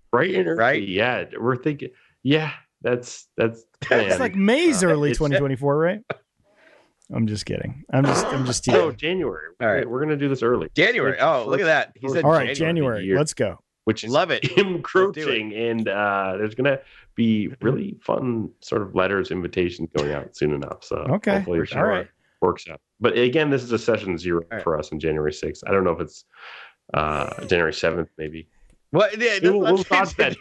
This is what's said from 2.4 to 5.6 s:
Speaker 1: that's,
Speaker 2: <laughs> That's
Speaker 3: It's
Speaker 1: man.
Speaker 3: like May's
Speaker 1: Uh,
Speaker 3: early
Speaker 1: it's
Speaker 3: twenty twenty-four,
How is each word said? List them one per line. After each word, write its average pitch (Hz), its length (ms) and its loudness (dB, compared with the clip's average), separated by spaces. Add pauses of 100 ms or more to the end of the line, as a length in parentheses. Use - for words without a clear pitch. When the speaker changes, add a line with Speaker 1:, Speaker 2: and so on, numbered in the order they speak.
Speaker 1:
that's, 123 480 -4
Speaker 2:
<laughs> - 40 -20
That's 117 300 -2 (160)
Speaker 3:
It's - 80 -10
Speaker 1:
man. 98 300 2
Speaker 3:
like 190 160 -2
May's 226 480 4
Speaker 1:
Uh, 175 60 4
Speaker 3:
early 147 200 2
Speaker 1:
it's 120 80 0
Speaker 3:
twenty 147 200 2
twenty-four, 139 380 0